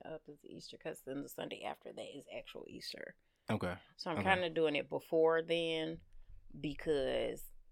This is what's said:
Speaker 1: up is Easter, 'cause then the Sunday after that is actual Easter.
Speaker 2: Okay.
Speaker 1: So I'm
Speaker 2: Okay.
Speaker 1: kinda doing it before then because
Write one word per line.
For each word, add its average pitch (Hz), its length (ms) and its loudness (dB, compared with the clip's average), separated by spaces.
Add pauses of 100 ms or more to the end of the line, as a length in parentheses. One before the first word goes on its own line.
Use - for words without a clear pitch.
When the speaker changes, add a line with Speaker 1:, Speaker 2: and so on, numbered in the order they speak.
Speaker 1:
up 156 220 -8
is 147 160 -16
Easter, - 340 -12
'cause - 280 -8
then 139 180 -4
the - 60 -10
Sunday - 340 -8
after - 300 -8
that - 240 -10
is 127 80 -12 (100)
actual - 320 -10
Easter. - 480 -10 (340)
Speaker 2:
Okay. 92 260 0 (220)
Speaker 1:
So 170 140 -4
I'm 160 80 2
Speaker 2:
Okay. 190 100 4
Speaker 1:
kinda 180 200 4
doing 160 260 4
it 139 140 0
before 160 520 6
then 165 600 0 (580)
because 135 840 2 (280)